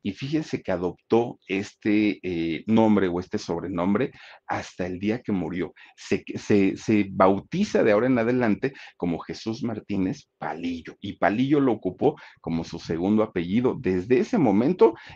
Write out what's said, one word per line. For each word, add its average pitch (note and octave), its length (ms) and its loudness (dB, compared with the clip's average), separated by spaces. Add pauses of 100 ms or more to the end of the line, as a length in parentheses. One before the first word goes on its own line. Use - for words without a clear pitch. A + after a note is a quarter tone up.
y G2+ 120 -6
fíjense D3 500 -4
que - 80 -6
adoptó F2+ 680 -2 (100)
este, G#2 760 0
eh, E2 420 -4
nombre G#2+ 440 4
o F2 100 -2
este F2+ 180 -8
sobrenombre F#2+ 720 -2 (360)
hasta - 400 -6
el F2+ 100 -8
día G2+ 240 -2
que - 100 -6
murió. F2 440 -4 (200)
Se, - 280 -4 (120)
se, G2 420 2
se G#2 340 2
bautiza G2 720 2
de A2+ 80 4
ahora G#2+ 160 4
en C3 100 2
adelante A#2+ 560 0 (240)
como E2+ 220 -2
Jesús - 420 -8
Martínez G#2 680 -4 (100)
Palillo, E2 600 -8
y G2+ 180 -10
Palillo C3 420 2
lo C3 140 2
ocupó G#2+ 420 0 (240)
como E2 240 -4
su E2 160 -10
segundo F#2+ 420 0
apellido G2+ 580 0
desde F#2+ 380 2
ese A3+ 220 0
momento C#3 560 4 (200)